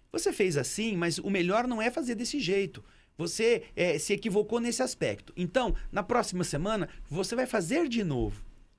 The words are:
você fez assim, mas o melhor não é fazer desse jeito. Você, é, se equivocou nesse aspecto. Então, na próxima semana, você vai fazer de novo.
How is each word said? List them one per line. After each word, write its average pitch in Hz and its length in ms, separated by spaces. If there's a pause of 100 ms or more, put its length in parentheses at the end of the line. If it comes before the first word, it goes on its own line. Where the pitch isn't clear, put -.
(140)
você 339 180
fez 185 240
assim, 208 400
mas 170 220
o - 120
melhor 196 380
não 233 140
é 233 100
fazer 247 240
desse 240 240
jeito. 190 440 (340)
Você, 226 460 (120)
é, 170 240
se 202 140
equivocou 208 480
nesse 233 200
aspecto. 151 540
Então, 180 400 (160)
na 190 120
próxima 185 420
semana, 175 420 (220)
você 190 260
vai 254 100
fazer 240 440
de 233 140
novo. 117 400 (360)